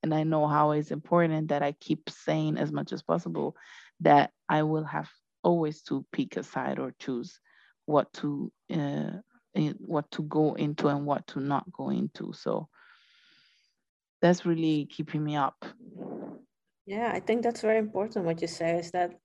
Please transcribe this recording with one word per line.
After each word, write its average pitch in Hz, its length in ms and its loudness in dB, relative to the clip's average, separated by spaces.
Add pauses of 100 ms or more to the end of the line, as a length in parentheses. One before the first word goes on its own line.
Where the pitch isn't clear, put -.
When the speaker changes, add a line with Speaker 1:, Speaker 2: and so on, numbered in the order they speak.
Speaker 1:
And 156 100 0
I 156 100 2
know 156 240 4
how 151 240 4
it's 151 200 0
important 156 580 2
that 143 140 0
I 143 100 0
keep - 360 -4
saying 156 480 -2
as 147 140 -2
much 143 220 -4
as - 100 -6
possible 165 520 -2 (460)
that 147 300 8 (180)
I 156 140 4
will 156 220 0
have 151 240 -6 (340)
always 165 400 2
to 139 280 -4
pick - 260 -4
a - 60 -4
side 131 360 -4
or 131 200 -6
choose 127 400 -6 (460)
what 147 280 2
to, 143 380 -4 (220)
uh, 147 460 -2 (340)
in-, 151 260 0
what 151 320 -4
to - 120 -6
go 151 320 2
into 147 320 0
and 143 180 0
what 143 220 -2
to - 120 -8
not 139 320 -2
go 139 180 -8
into. - 440 -4
So - 360 -4 (1500)
that's 175 240 6
really 160 400 2
keeping 151 380 -4
me 151 120 -2
up. 139 300 -2 (1200)
Speaker 2:
Yeah, 214 280 -2
I 180 60 -2
think 226 240 0
that's 233 180 -2
very 220 160 4
important. 214 480 -2
What 165 160 0
you 170 60 -4
say 170 320 0
is 170 120 -8
that 175 200 0 (140)